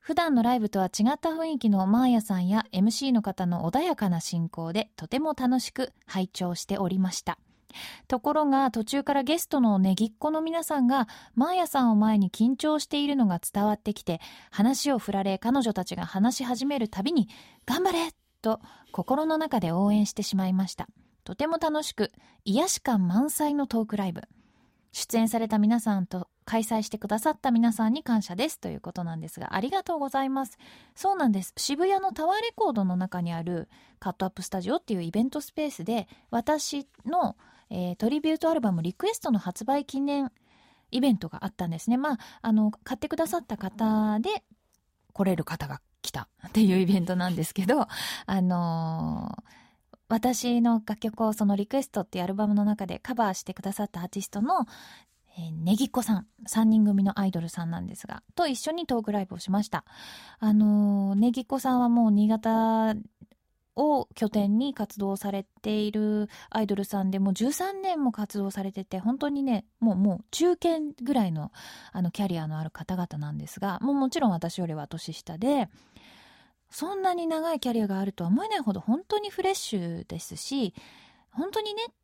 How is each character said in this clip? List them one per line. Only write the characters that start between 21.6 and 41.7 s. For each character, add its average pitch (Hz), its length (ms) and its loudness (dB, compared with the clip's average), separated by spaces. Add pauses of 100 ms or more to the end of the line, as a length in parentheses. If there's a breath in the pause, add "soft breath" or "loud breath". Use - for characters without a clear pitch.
楽 311 200 0
し 302 120 -8
く、 214 180 -2 (320 soft breath)
癒 247 240 2
し - 120 -2
感 202 280 2
満 226 220 2
載 294 260 0
の 277 120 0
ト 226 160 0
ー - 20 0
ク 214 100 -6
ラ 196 120 -2
イ 180 40 -4
ブ。 170 120 -10 (680 soft breath)
出 - 260 -4
演 226 120 4
さ 233 100 0
れ 226 80 0
た 220 100 2
皆 214 220 4
さ 208 200 0
ん 180 60 0
と 180 220 -8 (180)
開 226 160 0
催 220 220 0
し 214 60 -8
て 214 100 -8
く - 80 -10
だ 214 100 0
さ 311 140 2
っ 302 80 -4
た 269 100 0
皆 233 240 4
さ 220 140 2
ん 220 60 4
に 311 100 -2
感 226 180 2
謝 180 140 -8
で 240 120 0
す - 120 -8
と 185 100 -8
い 156 60 -6
う 143 40 -8
こ 170 140 -12
と 180 100 -6
な 165 120 -6
ん 160 40 -8
で 160 80 -10
す - 120 -14
が、 - 160 -8
あ 190 40 2
り 240 120 -2
が 381 100 0
と 359 140 -4
う 311 40 -4
ご 277 100 -4
ざ 269 140 0
い 269 60 -2
ま 269 160 -2
す。 - 140 -18 (340 loud breath)
そ 392 200 0
う - 40 2
な 285 100 4
ん 226 40 6
で 196 100 2
す。 - 160 -12
渋 294 300 0
谷 392 120 4
の 381 120 -2
タ 311 160 -2
ワ 381 80 2
ー 427 60 0
レ 466 140 -4
コ 415 140 2
ー 269 40 0
ド 208 120 2
の 180 100 0
中 180 260 -2
に 170 120 -4
あ 165 80 -4
る 170 280 -4 (280 soft breath)
カ - 140 -6
ッ - 20 -10
ト 190 140 -4
ア - 20 -2
ッ - 40 -6
プ 185 100 -12
ス - 60 -12
タ 190 120 -4
ジ 180 80 -6
オ 262 60 0
っ 339 80 -4
て 233 100 -4
い 196 40 0
う 175 40 -2
イ 165 80 -4
ベ 202 140 0
ン 254 80 0
ト 302 100 -6
ス - 100 -16
ペ 302 160 -4
ー 277 40 -6
ス - 120 -12
で、 220 240 -4 (220 loud breath)
私 285 580 -2 (200)
の、 330 300 0 (340 soft breath)
え 180 220 -4
ー、 - 20 -6
ト 214 120 0
リ 294 140 2
ビ 311 120 2
ュ - 20 -
ー - 20 -8
ト 320 140 0
ア - 20 2
ル 311 80 2
バ 220 100 2
ム 165 120 0
リ 175 100 -2
ク - 140 -4
エ 453 80 0
ス - 40 -10
ト 320 120 -2
の 214 80 2
発 180 260 -6
売 277 180 0
記 277 160 -6
念 277 320 -2 (600 soft breath)
イ 247 100 0
ベ 262 120 4
ン 190 40 2
ト 170 100 -8
が - 160 -10
あ 196 40 -6
っ 196 40 -4
た - 160 -6
ん 165 40 -2